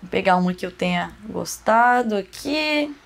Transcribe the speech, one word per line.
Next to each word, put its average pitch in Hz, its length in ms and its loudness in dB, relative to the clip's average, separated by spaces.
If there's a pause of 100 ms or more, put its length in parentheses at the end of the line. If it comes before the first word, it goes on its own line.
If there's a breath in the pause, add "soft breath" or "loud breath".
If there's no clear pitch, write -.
Vou - 80 -14
pegar 190 260 2
uma 180 160 2
que 180 140 -8
eu 180 40 -6
tenha 175 420 -2 (120)
gostado 220 920 2
aqui 294 800 -2 (120)